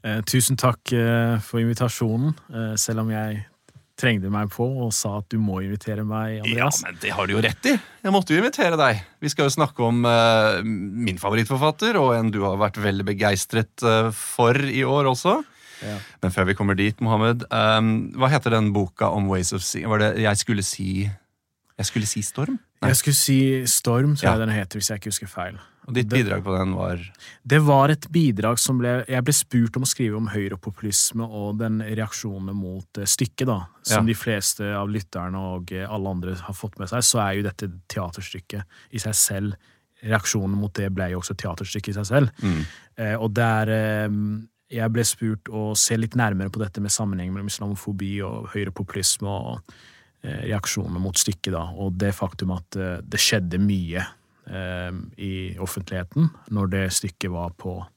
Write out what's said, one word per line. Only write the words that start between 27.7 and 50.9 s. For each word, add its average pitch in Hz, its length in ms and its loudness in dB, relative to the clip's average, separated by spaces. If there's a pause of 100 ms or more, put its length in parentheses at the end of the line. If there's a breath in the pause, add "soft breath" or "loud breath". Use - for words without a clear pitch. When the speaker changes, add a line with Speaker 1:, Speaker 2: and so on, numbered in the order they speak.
Speaker 1:
et 151 240 2
bidrag 120 460 4
som 131 180 2
ble, 123 320 0
jeg 127 160 0
ble 147 80 2
spurt 117 460 2
om 127 40 -2
å 127 60 0
skrive 110 300 0
om 110 100 -2
høyrepopulisme 101 1000 -2
og 104 320 -4
den 110 220 0
reaksjonen 107 760 -6
mot, 92 300 -6 (140)
eh, 101 80 -6
stykket - 400 0
da, 101 180 0 (180)
som 110 240 2
Speaker 2:
Ja. 113 60 4
Speaker 1:
de 104 80 -2
fleste 104 400 -2 (160)
av 101 140 -2
lytterne 95 460 -6
og, 92 360 -6
eh, 95 160 -6
alle 104 220 -4
andre 90 240 -4
har 90 200 -10
fått - 240 -10
med 95 120 -8
seg, 120 100 -2
så - 180 4 (120)
er 98 60 0
jo 101 120 -2
dette 92 240 -8 (160)
teaterstykket 98 760 -10 (300 soft breath)
i 117 60 -6
seg 107 160 -4
selv. 101 400 0 (500 soft breath)
Reaksjonen 104 540 0
mot 101 160 -2
det 98 200 -2
ble 92 180 -2
jo 90 80 -4
også 95 140 -6
teaterstykket 95 540 -6
i 101 160 -4
seg - 20 -6
selv. 127 240 4 (120)
Speaker 2:
Mm. 82 240 2 (320 loud breath)
Speaker 1:
Eh, 110 160 -2
og 113 180 -2
der, 110 380 2
eh, 107 380 0 (600)
jeg 113 220 -2
ble 117 100 2
spurt 110 460 -2
å 107 260 -4
se - 220 2
litt 110 180 -2
nærmere 101 380 0
på 107 80 -6
dette 104 220 -6
med 101 80 -2
sammenheng 95 420 -2
mellom 101 160 -6
islamofobi 101 760 -6
og 110 280 -8
høyrepopulisme 98 760 -4
og, 95 360 -6 (600 loud breath)
eh, 73 200 -8 (100)
reaksjoner 90 480 -4